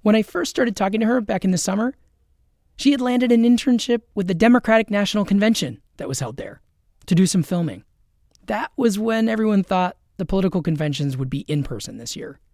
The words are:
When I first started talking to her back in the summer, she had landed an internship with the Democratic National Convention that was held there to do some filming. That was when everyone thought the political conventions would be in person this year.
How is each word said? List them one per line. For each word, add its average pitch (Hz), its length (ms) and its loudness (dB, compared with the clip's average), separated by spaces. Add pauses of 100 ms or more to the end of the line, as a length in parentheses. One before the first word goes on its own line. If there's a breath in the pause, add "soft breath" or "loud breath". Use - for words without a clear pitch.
When 214 160 4
I 220 60 2
first - 280 -4
started 240 240 -2
talking 202 260 -2
to 226 60 0
her 247 140 2
back 202 240 -4
in 190 60 2
the 180 80 0
summer, 208 360 -2 (800)
she 285 160 2
had 254 100 0
landed 247 280 2
an 233 120 6
internship 240 580 2 (140)
with 190 140 -4
the 190 60 0
Democratic 226 540 4
National 202 380 0
Convention 202 560 0 (160)
that - 100 -10
was 135 120 -6
held 117 180 -8
there - 240 -16 (440)
to - 80 2
do 185 120 6
some 175 160 0
filming. 165 420 -4 (640)
That 214 300 -6
was 226 220 0
when 220 300 -2
everyone 214 340 0
thought 185 360 -2 (180)
the 190 80 -6
political 185 380 -2
conventions 147 540 -4
would 131 120 -6
be 139 120 -6
in 147 240 -4
person - 340 -10
this 117 180 -12
year. - 240 -14 (140)